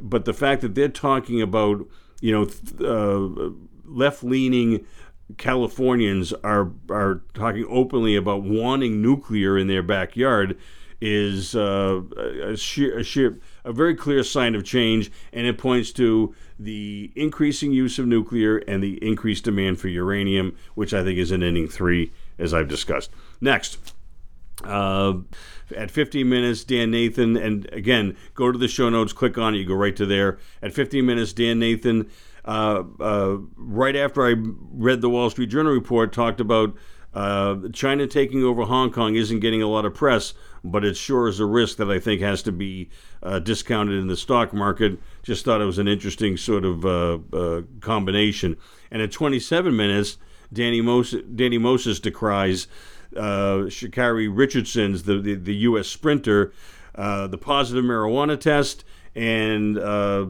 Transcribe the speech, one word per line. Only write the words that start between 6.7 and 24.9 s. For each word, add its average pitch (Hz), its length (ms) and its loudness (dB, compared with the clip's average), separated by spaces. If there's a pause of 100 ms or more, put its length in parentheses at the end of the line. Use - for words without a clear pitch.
are 101 340 0 (100)
talking 107 360 -4
openly 117 480 2
about 101 260 0
wanting 113 580 0
nuclear 107 560 2
in 95 100 2
their 95 140 2
backyard 98 760 0 (420)
is, 104 560 -2
uh, 98 460 0 (160)
a, 64 340 -6
a 110 60 -4
sheer, 139 400 -2
a 113 60 -4
sheer, 131 360 2 (240)
a 123 80 -6
very 123 240 2
clear 139 280 0
sign 120 320 0
of 98 100 -4
change, 113 460 2 (200)
and 120 140 -4
it 120 120 0
points 123 340 0
to 110 420 2 (240)
the 104 600 -10
increasing 147 560 0
use 131 260 2
of 127 80 0
nuclear 110 520 2
and 98 220 -2
the 98 120 -2 (120)
increased 110 380 0
demand 98 340 0
for 98 120 -4
uranium, 95 640 0 (180)
which 107 200 -2
I 95 100 2
think 92 160 0
is 90 140 0
in 90 100 0
inning 85 240 2
three, 87 460 0 (260)
as 82 140 -2
I've 80 160 2
discussed. 69 420 -4 (300)
Next, - 520 -2 (720)
uh, 98 520 0 (600)